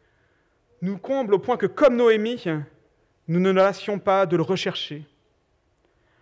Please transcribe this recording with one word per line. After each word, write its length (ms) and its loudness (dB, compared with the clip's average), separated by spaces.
nous 160 -6
comble 380 -2
au 40 4
point 200 -4
que, 80 0
comme 300 4
Noémie, 480 2
nous 140 0
ne 100 2
lassions 480 0
pas 280 2
de 100 0
le 60 0
rechercher, 640 -6